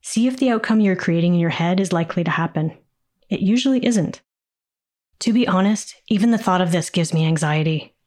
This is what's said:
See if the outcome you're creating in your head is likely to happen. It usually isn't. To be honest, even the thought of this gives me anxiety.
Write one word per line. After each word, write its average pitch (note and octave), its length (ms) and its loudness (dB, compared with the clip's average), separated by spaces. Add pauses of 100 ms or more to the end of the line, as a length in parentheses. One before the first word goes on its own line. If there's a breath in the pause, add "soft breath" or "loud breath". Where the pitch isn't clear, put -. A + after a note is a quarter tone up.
See A3+ 240 -2
if B3+ 100 -2
the C4 140 0
outcome A3+ 300 0
you're F#3+ 160 2
creating F3 380 0
in E3+ 60 2
your E3 100 0
head F3 300 0
is F#3 120 -2
likely E3+ 320 -2
to D#3 60 -2
happen. E3 460 -4 (520)
It - 120 -4
usually B3 440 0
isn't. A3 380 -2 (960)
To A#3 120 0
be A#3+ 140 2
honest, G3+ 500 0 (120)
even A3+ 220 2
the A3+ 80 2
thought F#3 220 0
of E3+ 120 0
this E3+ 180 -2
gives E3 240 -2
me D#3+ 120 2
anxiety. D#3 680 -2 (120)